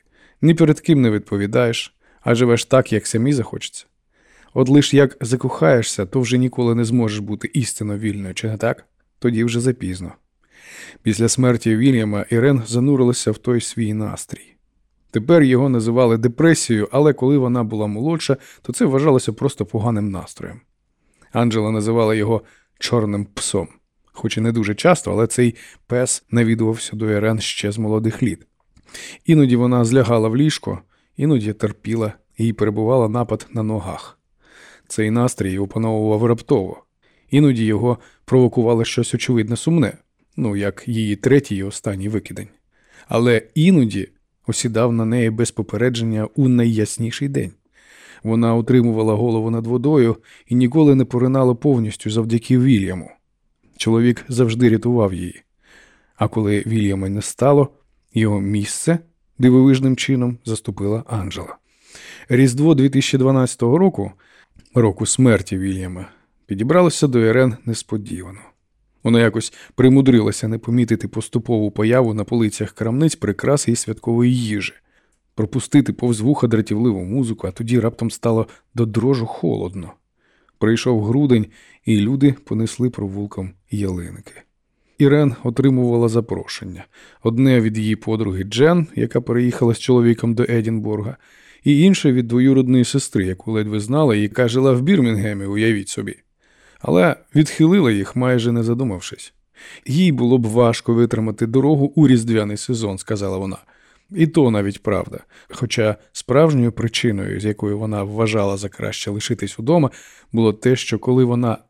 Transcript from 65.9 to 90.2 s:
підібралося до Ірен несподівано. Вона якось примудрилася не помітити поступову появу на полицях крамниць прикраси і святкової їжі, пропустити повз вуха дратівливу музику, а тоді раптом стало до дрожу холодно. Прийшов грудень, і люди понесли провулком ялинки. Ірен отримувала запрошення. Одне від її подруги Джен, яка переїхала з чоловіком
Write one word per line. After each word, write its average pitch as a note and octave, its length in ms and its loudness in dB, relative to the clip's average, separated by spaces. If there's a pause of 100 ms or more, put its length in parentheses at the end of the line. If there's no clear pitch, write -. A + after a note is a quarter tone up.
підібралося D3+ 600 2
до B2 140 2
Ірен A2+ 440 4
несподівано. G2 760 -8 (640)
Вона A#2 180 4
якось A2+ 320 0 (220)
примудрилася B2 760 4
не A2 100 -4
помітити A#2 500 -2
поступову A2+ 640 -4
появу A2+ 440 0
на G#2+ 100 -4
полицях A2 480 -2
крамниць C3 420 0
прикраси A#2+ 580 -2
і A#2+ 40 0
святкової A#2+ 600 0
їжі, G#2+ 360 -6 (640)
пропустити A#2 580 0
повз A#2 280 -2
вуха B2+ 260 0
дратівливу G#2+ 580 -2
музику, A2+ 420 -4
а F#2 40 -4
тоді A#2+ 300 -2
раптом A2+ 300 -4
стало A2+ 360 -2 (280)
до A#2 120 0
дрожу A2+ 400 -2
холодно. G2 640 -6 (640)
Прийшов A2+ 460 0
грудень, A#2+ 420 2 (380)
і A2+ 120 2
люди C3+ 380 2 (100)
понесли A2+ 460 -4
провулком G2 600 -8 (200)
ялинки. F#2 600 -8 (680)
Ірен C#3+ 440 4
отримувала A#2+ 640 2
запрошення. G2 760 -4 (380)
Одне B2 380 4
від A2 180 -2
її A2 180 -2
подруги G#2 480 -4
Джен, D3+ 500 2
яка A#2 260 -2
переїхала A#2+ 540 0
з - 40 -6
чоловіком A#2+ 560 2